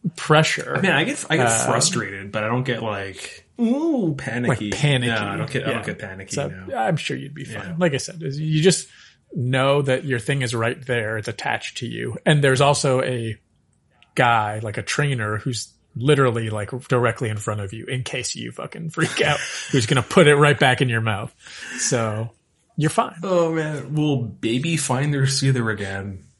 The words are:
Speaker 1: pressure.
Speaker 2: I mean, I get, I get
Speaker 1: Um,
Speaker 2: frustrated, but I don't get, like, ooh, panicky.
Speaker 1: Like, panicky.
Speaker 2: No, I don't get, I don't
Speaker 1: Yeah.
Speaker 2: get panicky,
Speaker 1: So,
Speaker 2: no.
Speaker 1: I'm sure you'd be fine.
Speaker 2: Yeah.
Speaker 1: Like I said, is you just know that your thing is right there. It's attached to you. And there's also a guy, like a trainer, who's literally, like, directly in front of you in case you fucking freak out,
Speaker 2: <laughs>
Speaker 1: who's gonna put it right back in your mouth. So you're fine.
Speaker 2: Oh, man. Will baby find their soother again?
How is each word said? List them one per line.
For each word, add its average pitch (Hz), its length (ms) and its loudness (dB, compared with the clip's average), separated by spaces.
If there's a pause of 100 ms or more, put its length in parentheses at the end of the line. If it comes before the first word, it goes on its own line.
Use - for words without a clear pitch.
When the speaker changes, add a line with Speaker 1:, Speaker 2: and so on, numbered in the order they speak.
(140)
Speaker 1:
pressure. 151 600 2
Speaker 2:
I 156 60 0
mean, 190 100 4
I 151 140 4
get, 277 240 -4
I 156 80 2
get 123 100 4
Speaker 1:
Um, 117 200 2
Speaker 2:
frustrated, 98 640 -2
but 107 120 -4
I 107 40 -2
don't 123 160 0
get, 120 200 -4
like, 98 640 -10 (120)
ooh, 240 580 0
panicky. 117 520 -2
Speaker 1:
Like, 98 100 -4
panicky. 127 340 2
Speaker 2:
No, 104 140 -2
I 101 100 -4
don't 110 120 -4
get, 123 140 -4
I 110 40 -4
don't 117 100 -2
Speaker 1:
Yeah. 110 80 -8
Speaker 2:
get 104 140 -8
panicky, 95 360 -12
Speaker 1:
So, 143 140 -4
Speaker 2:
no. - 260 -12
Speaker 1:
I'm 220 220 0
sure - 180 -6
you'd 139 180 -12
be 147 120 -12
fine. 104 240 -12
Speaker 2:
Yeah. 90 80 -8
Speaker 1:
Like 170 160 2
I 139 40 -2
said, 165 240 -8
is 147 180 -6
you 156 220 0
just - 280 4 (440)
know 135 480 2
that 131 220 0
your 131 160 -2
thing 139 220 -2
is 120 120 -2
right 120 320 -2
there. 113 320 -2
It's 107 120 -6
attached - 480 -6
to 120 100 -8
you. 117 380 -6
And 147 180 6
there's 135 180 4
also 139 400 4
a 117 360 -4 (800)
guy, 110 440 4
like 107 180 -6
a 110 60 -6
trainer, 117 540 -2
who's 117 360 -6 (220)
literally, 120 540 2
like, 104 220 -6 (180)
directly 120 400 2
in 107 80 -4
front 107 240 -4
of 98 100 -8
you 110 140 -12
in 131 180 -4
case - 320 -6
you 117 160 -8
fucking - 380 -10
freak 156 320 -2
out, 147 180 2 (160)
Speaker 2:
<laughs> - 160 -8
Speaker 1:
who's 127 140 2
gonna 127 180 2
put 170 240 8
it 147 80 10
right 147 240 6
back 131 220 6
in 131 80 2
your 113 120 0
mouth. 110 320 -4 (460)
So 113 520 -2 (460)
you're 151 120 2
fine. - 320 0
Speaker 2:
Oh, 175 320 2
man. 151 420 -4
Will 151 280 2
baby 123 540 -2
find 143 360 0
their 135 140 2
soother 127 420 2
again? 98 540 -6 (160)